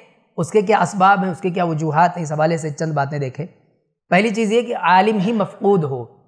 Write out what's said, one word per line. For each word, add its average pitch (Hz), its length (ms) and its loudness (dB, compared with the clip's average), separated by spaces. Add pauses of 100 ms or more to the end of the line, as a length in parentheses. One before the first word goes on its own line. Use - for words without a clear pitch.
(380)
उसके 185 240 0
क्या 202 180 2
असबाब 185 440 2
हैं, 190 80 -2
उसके 175 200 -4
क्या 180 140 -2
वजूहात 160 500 0
हैं, 175 80 -8
इस 147 80 -8
हवाले 156 260 0
से 156 140 -6
चंद 160 220 -6
बातें 143 260 -2
देखें। 139 260 -8 (680)
पहली 208 200 2
चीज़ 214 220 -2
ये 240 100 2
कि 233 100 -8
आलिम 190 460 2
ही 196 140 0
मफकूद 196 520 0
हो, 131 140 -6 (280)